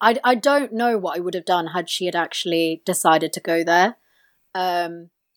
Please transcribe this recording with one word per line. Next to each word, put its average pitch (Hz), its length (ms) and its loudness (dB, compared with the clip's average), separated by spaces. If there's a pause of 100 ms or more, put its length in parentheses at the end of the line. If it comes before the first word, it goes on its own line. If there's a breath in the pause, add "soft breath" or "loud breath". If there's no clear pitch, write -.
I, 226 220 4
I 254 140 4
don't 277 360 0
know 233 260 0
what 170 180 -6
I 180 40 -4
would 180 140 -4
have 175 100 -8
done 175 240 0
had 170 220 -4
she - 160 -4
had 175 80 -4
actually 165 720 -2
decided 160 460 2
to - 80 -6
go 170 240 0
there. 180 320 4 (580)
Um, 175 560 -4 (260)